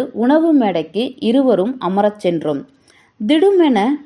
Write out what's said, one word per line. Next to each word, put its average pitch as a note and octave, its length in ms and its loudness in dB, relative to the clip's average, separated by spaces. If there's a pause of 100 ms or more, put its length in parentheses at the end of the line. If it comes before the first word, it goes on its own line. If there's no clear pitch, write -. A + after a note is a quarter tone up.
(120)
உணவு D#4 400 2
மேடைக்கு G3 500 0 (160)
இருவரும் A#3+ 600 0
அமரச் G3+ 420 -2
சென்றோம். D#3 420 -4 (580)
திடுமென D#4 580 2 (280)